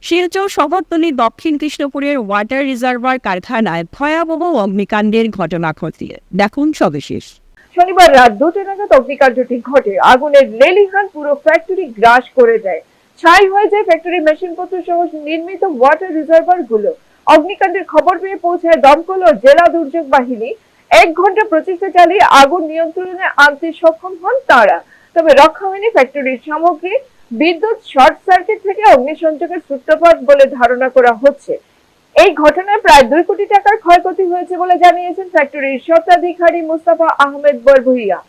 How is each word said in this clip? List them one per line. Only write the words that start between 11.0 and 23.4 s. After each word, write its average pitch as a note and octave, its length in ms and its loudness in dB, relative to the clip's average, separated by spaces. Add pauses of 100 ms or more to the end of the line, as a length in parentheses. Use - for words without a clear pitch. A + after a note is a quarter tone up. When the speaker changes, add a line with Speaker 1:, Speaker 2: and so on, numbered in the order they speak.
Speaker 2:
পুরো D4 180 -6 (120)
ফ্যাক্টরি E4+ 400 -2 (140)
গ্রাস A#3 260 4 (140)
করে A#3 260 4
দেয়, E3+ 160 -6 (400)
ছাই F4 320 6
হয়ে G4+ 200 0
যায় G#4 160 0
ফ্যাক্টরি E4+ 300 -2 (100)
মেশিনপত্র F4+ 460 -6 (120)
সহ F4 140 -2 (280)
নির্মিত E4 340 -6 (160)
ওয়াটার D#4 400 0
রিজার্ভার E4 400 0 (120)
গুলো। G#3 200 -2 (360)
অগ্নিকাণ্ডের F#4 680 0
খবর D#4 300 2
পেয়ে F#4+ 220 -10
পৌঁছায় E4+ 400 0
দমকল E4 440 2
ও - 20 4 (140)
জেলা D#4 300 6
দুর্যোগ E4 400 -4
বাহিনী। B3 360 -4 (400)
এক F4 180 4 (120)
ঘন্টা G4 320 0
প্রচেষ্টা F4 440 -4
চালিয়ে F4 280 4 (180)
আগুন D#4 280 0
নিয়ন্ত্রণে F4+ 560 -6 (180)